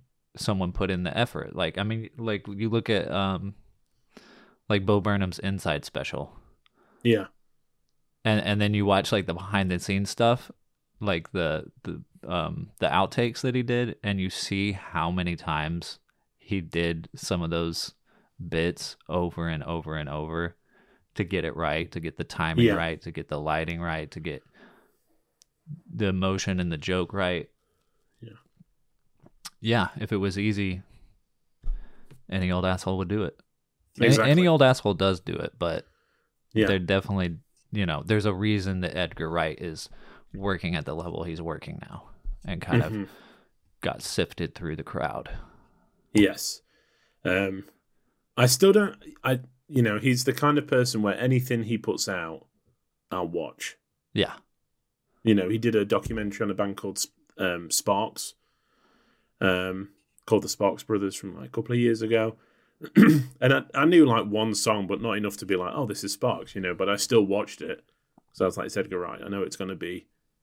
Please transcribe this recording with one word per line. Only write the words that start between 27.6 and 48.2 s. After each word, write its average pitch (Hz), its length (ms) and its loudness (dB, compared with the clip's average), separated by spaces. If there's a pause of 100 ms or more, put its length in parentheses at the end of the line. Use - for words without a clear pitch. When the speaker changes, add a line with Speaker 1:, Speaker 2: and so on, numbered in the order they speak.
Speaker 2:
Yeah. 110 140 -18 (1300)
Speaker 1:
Yeah, 113 260 2 (120)
if 107 120 -6
it 107 60 0
was 95 220 0
easy, 98 420 0 (1500)
any 92 220 0
old 90 140 0
asshole 92 320 0
would 95 100 -2
do 101 160 -2
it. - 160 -6 (580)
Any, 117 100 6
Speaker 2:
Exactly. 110 240 8
Speaker 1:
any 175 160 8
old 160 140 6
asshole 127 340 6
does 92 240 2
do - 140 -8
it, - 260 -6
but 82 260 -2 (680)
Speaker 2:
Yeah. 110 140 4
Speaker 1:
they're 98 120 2
definitely, 92 580 0 (340)
you 104 140 0
know, 76 200 -2
there's 107 200 2
a 104 80 2
reason 98 480 0
that 90 160 -4
Edgar 80 320 -4
Wright 82 300 -2
is 80 300 -10 (440)
working 95 420 -2
at 76 100 -4
the 73 100 -6
level 82 280 -6
he's 82 180 -8
working 80 400 -8
now - 280 -16 (360)
and - 160 -6
kind 120 220 2
Speaker 2:
Mm-hmm. 107 200 -4
Speaker 1:
of 92 60 -10 (720)
got - 200 -4
sifted - 540 -4
through 80 220 -6
the 78 60 -10
crowd. - 460 -6 (840)
Speaker 2:
Yes. - 480 4 (640)
Um, 95 400 0 (720)